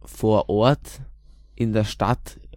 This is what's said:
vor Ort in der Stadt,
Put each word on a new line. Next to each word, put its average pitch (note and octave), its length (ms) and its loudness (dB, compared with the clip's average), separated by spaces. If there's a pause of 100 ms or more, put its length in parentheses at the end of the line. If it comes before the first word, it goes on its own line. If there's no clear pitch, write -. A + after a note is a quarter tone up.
vor - 460 0
Ort A2+ 520 2 (540)
in A#2 180 0
der A2 100 2
Stadt, - 560 -2 (180)